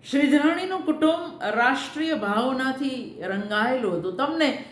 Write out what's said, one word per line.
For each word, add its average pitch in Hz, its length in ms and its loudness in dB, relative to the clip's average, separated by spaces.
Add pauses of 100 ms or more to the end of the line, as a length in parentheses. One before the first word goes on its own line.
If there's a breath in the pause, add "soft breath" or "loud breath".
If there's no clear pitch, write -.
(120)
શ્રીધરાણીનું 311 680 2
કુટુંબ 320 640 0
રાષ્ટ્રીય 277 720 0
ભાવનાથી 254 1080 -2
રંગાયેલું 208 720 0
હતું. 180 200 -4
તમને 294 540 0